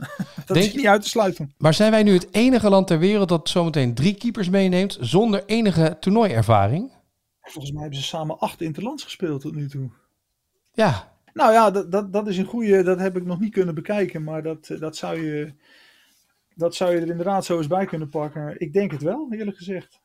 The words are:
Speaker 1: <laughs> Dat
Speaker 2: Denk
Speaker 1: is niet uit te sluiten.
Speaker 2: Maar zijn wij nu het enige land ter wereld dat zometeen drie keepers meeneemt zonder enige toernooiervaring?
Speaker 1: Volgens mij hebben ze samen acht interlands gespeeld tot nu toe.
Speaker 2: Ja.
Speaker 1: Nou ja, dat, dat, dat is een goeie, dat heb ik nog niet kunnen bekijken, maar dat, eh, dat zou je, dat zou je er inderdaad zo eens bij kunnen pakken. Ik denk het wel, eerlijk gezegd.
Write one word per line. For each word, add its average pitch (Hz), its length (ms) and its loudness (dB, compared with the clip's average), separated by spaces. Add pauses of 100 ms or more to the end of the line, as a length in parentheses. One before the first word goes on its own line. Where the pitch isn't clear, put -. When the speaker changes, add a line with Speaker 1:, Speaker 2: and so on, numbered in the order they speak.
(160)
Speaker 1:
<laughs> - 300 -12
Dat 190 100 0
Speaker 2:
Denk 190 120 6
Speaker 1:
is 202 60 -6
niet 269 120 0
uit 208 160 6
te - 60 -10
sluiten. 190 500 -2
Speaker 2:
Maar 156 160 4
zijn 214 160 4
wij 214 120 4
nu 208 100 6
het 180 220 4
enige 226 340 4
land 196 180 6
ter 165 120 2
wereld 196 300 2
dat 165 200 0
zometeen 151 460 0
drie 165 200 2
keepers 208 340 -4
meeneemt 190 520 2
zonder 196 460 2
enige 185 540 2
toernooiervaring? 127 920 2 (480)
Speaker 1:
Volgens 143 320 -14
mij 151 100 -10
hebben 143 180 -12
ze 135 60 -8
samen 156 320 -8
acht - 220 -6
interlands 185 440 -8
gespeeld 151 360 -8
tot 151 140 -10
nu 143 140 -8
toe. 135 220 -10 (800)
Speaker 2:
Ja. 156 400 0 (200)
Speaker 1:
Nou 226 200 4
ja, 220 180 6
dat, 185 220 -4
dat, 196 200 -2
dat 208 160 -2
is 185 100 -2
een 185 60 -2
goeie, 202 380 2
dat 180 160 2
heb 185 180 -4
ik 180 80 -6
nog 180 160 -6
niet 214 120 -2
kunnen 180 220 -2
bekijken, 180 500 -4
maar 156 180 -8
dat, 160 260 -10
eh, 160 120 -10
dat 156 160 -10
zou 170 260 -8
je, 151 320 -6 (1000)
dat 170 200 -4
zou 175 200 0
je 170 60 0
er 165 100 -4
inderdaad 175 340 -4
zo 175 140 -2
eens 156 80 -4
bij 185 180 -2
kunnen 156 240 -8
pakken. 151 520 -10
Ik 160 120 -8
denk 196 180 0
het 139 120 -8
wel, 247 300 -4
eerlijk 208 240 -8
gezegd. 175 480 -14